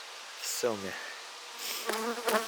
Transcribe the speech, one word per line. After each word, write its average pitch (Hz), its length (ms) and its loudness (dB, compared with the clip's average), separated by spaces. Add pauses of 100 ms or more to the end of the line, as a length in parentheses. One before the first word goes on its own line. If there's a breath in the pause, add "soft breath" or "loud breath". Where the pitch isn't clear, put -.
(420)
w - 60 0
sumie. 101 440 2 (1600 loud breath)